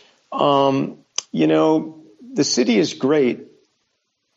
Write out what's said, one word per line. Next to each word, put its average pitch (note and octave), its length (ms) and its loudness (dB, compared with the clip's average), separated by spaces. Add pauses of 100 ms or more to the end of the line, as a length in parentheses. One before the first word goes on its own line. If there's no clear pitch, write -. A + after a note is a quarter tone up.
(320)
Um, C#3 640 0 (360)
you D#3+ 140 0
know, D#3 560 0 (300)
the D3 120 0
city A#3 340 0
is D#3+ 160 0
great C3+ 460 0 (960)